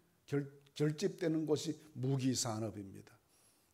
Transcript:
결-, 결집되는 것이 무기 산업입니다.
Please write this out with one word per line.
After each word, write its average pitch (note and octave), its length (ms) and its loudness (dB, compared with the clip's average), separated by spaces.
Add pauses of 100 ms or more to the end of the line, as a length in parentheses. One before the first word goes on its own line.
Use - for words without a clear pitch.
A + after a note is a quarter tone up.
(240)
결-, C#3+ 260 -2 (240)
결집되는 D#3+ 680 2
것이 D3+ 340 0 (140)
무기 C3 420 2
산업입니다. G#2 760 -4 (600)